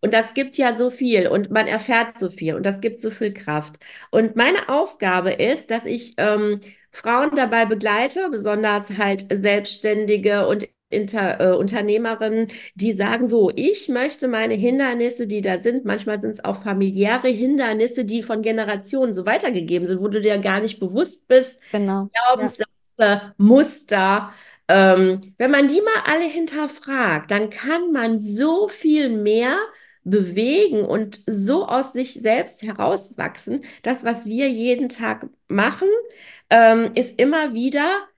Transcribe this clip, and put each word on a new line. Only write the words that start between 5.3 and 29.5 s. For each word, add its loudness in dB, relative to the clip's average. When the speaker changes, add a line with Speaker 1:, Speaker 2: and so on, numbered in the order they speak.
Speaker 1:
ist, -2
dass -4
ich, -8
ähm, 0
Frauen 0
dabei 2
begleite, -2
besonders -2
halt -2
Selbstständige 0
und -2
Inter-, -2
äh, 4
Unternehmerinnen, -2
die 0
sagen 0
so, 4
„Ich -2
möchte -2
meine -2
Hindernisse, 0
die -4
da -2
sind“, -2
manchmal -4
sind's -8
auch -6
familiäre 0
Hindernisse, 0
die -4
von -4
Generationen -2
so -6
weitergegeben 0
sind, -2
wo -2
du -2
dir 2
gar 0
nicht -6
bewusst -4
bist, 4
Speaker 2:
Genau. -2
Speaker 1:
Glaubenssätze, 0
Speaker 2:
Ja. 2
Speaker 1:
Muster. 4
Ähm, 6
wenn 2
man 4
die 4
mal 0
alle 0
hinterfragt, -4
dann 0
kann -4
man 0
so 0
viel 0
mehr 2